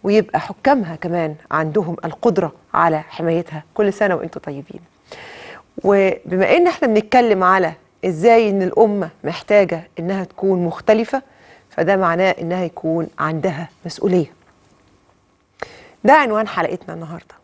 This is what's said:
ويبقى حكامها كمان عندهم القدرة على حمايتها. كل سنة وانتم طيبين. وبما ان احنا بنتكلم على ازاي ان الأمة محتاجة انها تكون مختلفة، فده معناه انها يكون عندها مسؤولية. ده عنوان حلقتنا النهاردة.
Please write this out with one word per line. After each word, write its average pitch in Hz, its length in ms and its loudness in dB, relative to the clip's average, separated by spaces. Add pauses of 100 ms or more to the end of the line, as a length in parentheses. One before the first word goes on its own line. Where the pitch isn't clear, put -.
ويبقى 202 380 0
حكامها 202 560 -2
كمان 165 380 -4 (160)
عندهم 156 540 -2
القدرة 160 480 0 (220)
على 160 260 2
حمايتها. 165 640 -4 (120)
كل 202 180 2
سنة 196 220 0
وانتم - 260 -8
طيبين. 139 400 -14 (1040)
وبما 190 720 2
ان 359 100 4
احنا 320 220 0
بنتكلم 214 560 2
على 180 280 2 (320)
ازاي 208 460 4
ان 196 120 0
الأمة 202 460 0 (160)
محتاجة 170 640 0 (100)
انها 185 260 -4
تكون 185 400 -2
مختلفة، 220 580 0 (480)
فده 180 260 0
معناه 185 340 2
انها 175 340 -4
يكون 165 420 -4 (120)
عندها 160 500 -4 (180)
مسؤولية. 180 460 -2 (1700)
ده 254 80 6
عنوان 226 360 2
حلقتنا 170 460 -6
النهاردة. 165 500 -16